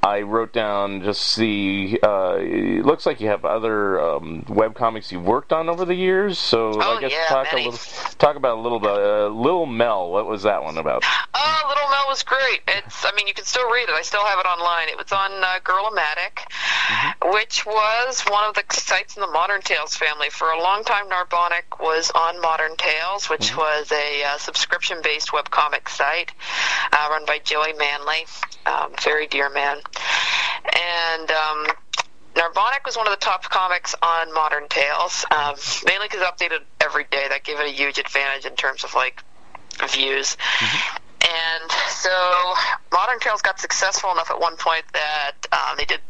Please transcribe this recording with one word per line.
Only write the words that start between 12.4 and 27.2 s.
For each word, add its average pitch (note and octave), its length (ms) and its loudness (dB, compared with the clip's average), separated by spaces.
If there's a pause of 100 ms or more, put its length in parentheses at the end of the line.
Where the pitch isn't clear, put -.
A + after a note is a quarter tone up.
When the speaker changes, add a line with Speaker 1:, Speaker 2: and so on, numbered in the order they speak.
Speaker 2:
It's, - 380 -2
I G3 100 2
mean, G3+ 120 0
you G3 60 -4
can G3 120 -8
still B3 260 0
read A#3+ 160 2
it. E3+ 40 0
I D#3 100 2
still G#3 240 0
have G3 140 4
it F#3+ 60 2
online. E3+ 440 2
It D3+ 80 -6
was - 160 -6
on, G3 180 2 (120)
uh, F#3 200 2
Girl-O-Matic, F#3 840 -2 (360)
Speaker 1:
Mm-hmm. - 500 0
Speaker 2:
which G#3+ 320 0
was A3 640 2
one G#3 160 4
of G#3+ 120 0
the G#3 160 0
sites - 440 -2
in G#3 60 -4
the G3 60 0
Modern F#3 340 2
Tales D#3 340 -2
family. D3+ 340 0
For D#3+ 220 0
a D#3+ 100 0
long G3 220 2
time, G#3 240 0
Narbonic F3 720 0
was D#3+ 340 0
on E3 280 2
Modern D#3+ 340 0
Tales, E3 540 -2
which D#3 220 0
Speaker 1:
Mm-hmm. - 60 -6
Speaker 2:
was D3+ 360 0
a, D3 320 0
uh, C#3+ 120 0
subscription-based D#3 920 -2
webcomic D3 580 0
site, D#3 460 -2 (580)
uh, D3 180 4
run D3+ 160 0